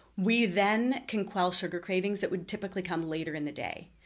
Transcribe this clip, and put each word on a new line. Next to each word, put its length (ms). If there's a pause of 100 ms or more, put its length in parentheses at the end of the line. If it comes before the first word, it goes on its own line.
(160)
we 300
then 640
can 180
quell 260
sugar 300
cravings 400
that 100
would 160
typically 340
come 280
later 260
in 80
the 80
day. 380 (160)